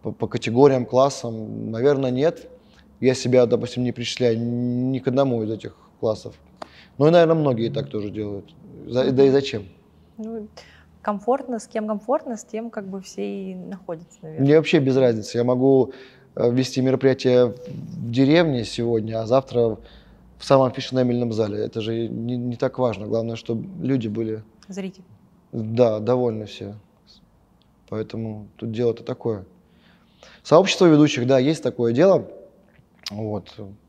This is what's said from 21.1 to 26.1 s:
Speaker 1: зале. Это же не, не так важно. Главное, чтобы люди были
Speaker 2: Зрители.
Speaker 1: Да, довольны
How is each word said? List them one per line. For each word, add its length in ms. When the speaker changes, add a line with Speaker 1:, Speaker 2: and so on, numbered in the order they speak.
Speaker 1:
зале. 280
Это 200
же 280
не, 280
не 200
так 220
важно. 280
Главное, 300
чтобы 300
люди 220
были 360
Speaker 2:
Зрители. 360
Speaker 1:
Да, 480
довольны 460